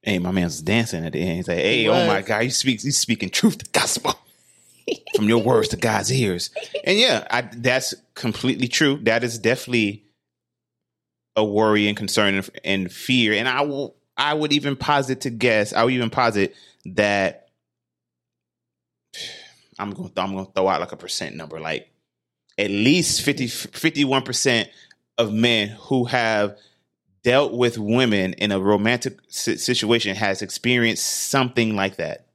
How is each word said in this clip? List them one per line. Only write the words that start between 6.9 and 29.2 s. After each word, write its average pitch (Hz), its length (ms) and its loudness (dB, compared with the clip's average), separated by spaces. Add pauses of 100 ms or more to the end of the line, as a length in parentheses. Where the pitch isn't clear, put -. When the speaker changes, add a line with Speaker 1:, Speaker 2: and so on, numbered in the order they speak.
Speaker 1:
yeah, 226 320 2
I, 123 120 0 (100)
that's 123 420 0 (200)
completely 123 540 -2
true. 143 340 2
That 113 220 2
is 117 140 -4
definitely 113 680 0 (1300)
a 110 80 4
worry 104 440 4
and 104 80 -2
concern 101 400 2
and, 95 140 -4 (140)
and 95 280 -2
fear. 120 420 0
And 110 140 0
I 131 140 0
will, 143 340 -6 (200)
I 147 180 0
would 151 180 0
even 143 240 -2
posit 135 460 0
to 131 80 -4
guess, 110 440 2
I 113 100 4
would 123 80 2
even 123 180 0
posit 110 440 2 (320)
that 101 640 0 (1700)
<sighs> - 40 -14 (600)
I'm 101 140 -8
gonna - 160 -12
th-, - 180 -6
I'm 98 80 -6
gonna 95 200 -8
throw 95 140 2
out, 85 120 2
like, 87 120 -6
a - 40 -14
percent - 400 -10
number, 78 240 -12
like, 78 280 -6 (680)
at 101 140 0
least 127 520 2
fifty, 139 240 -2
fifty-one 139 760 -2
percent 120 460 0 (500)
of 107 140 2
men 110 360 2
who 120 380 -2
have 110 500 0 (680)
dealt 127 300 4
with 120 260 0
women 107 560 2
in 104 180 -2
a 95 60 0
romantic 104 600 0 (100)